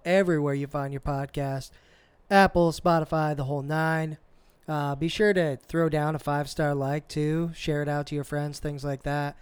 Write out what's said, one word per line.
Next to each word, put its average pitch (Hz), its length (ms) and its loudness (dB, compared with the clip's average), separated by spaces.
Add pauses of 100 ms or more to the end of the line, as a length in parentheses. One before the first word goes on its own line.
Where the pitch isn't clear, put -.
everywhere 170 480 2
you 139 140 -2
find 139 260 -6
your 139 80 -8
podcast. 139 680 -4 (580)
Apple, 185 420 6
Spotify, 156 640 2
the 139 100 -4
whole 143 180 -2
nine. 160 540 -2 (500)
Uh, 147 280 -2
be 151 120 -2
sure 208 260 4
to 160 240 2 (100)
throw 165 220 2
down 151 260 0
a 147 40 -6
five-star 147 560 0
like, 143 320 -2
too. 156 480 -2
Share 147 260 -2
it 147 80 -2
out 147 180 -2
to 147 80 -6
your 143 80 -4
friends, 147 360 -6
things 143 260 -6
like 139 180 -6
that. 143 380 -4